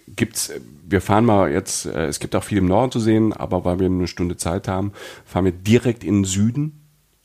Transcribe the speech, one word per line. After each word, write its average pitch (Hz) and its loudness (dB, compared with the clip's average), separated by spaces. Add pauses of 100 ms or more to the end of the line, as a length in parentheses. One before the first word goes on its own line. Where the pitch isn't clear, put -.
(140)
gibt's, - -4 (340)
wir 92 2
fahren 107 2
mal 101 4
jetzt, - -4
äh, 78 -4
es 73 -6
gibt - -8
auch - -2
viel 104 -2
im 92 2
Norden 113 2
zu 123 -2
sehen, 110 4
aber - -4
weil 90 0
wir 95 2
eine 92 0
Stunde 87 -4
Zeit 90 -4
haben, 98 -4 (320)
fahren 95 0
wir 90 2
direkt 110 2
in 101 4
den 98 4
Süden, 117 0 (480)